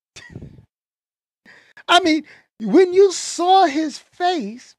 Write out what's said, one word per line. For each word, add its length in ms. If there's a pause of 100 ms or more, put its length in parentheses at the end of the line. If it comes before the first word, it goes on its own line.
(160)
<laughs> 1700
I 120
mean, 240 (360)
when 320
you 200
saw 540
his 320
face, 800